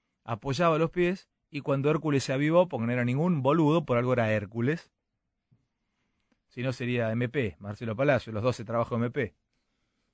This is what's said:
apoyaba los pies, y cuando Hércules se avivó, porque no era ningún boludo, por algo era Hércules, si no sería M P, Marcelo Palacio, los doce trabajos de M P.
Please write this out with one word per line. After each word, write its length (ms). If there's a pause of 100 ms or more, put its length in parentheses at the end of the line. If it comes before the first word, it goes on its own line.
(240)
apoyaba 540
los 120
pies, 380 (220)
y 100
cuando 300
Hércules 340
se 80
avivó, 380
porque 160
no 60
era 120
ningún 380
boludo, 420
por 140
algo 160
era 180
Hércules, 580 (1600)
si 140
no 100
sería 400
M 160
P, 300
Marcelo 360
Palacio, 380
los 100
doce 220
trabajos 340
de 60
M 60
P. 240 (800)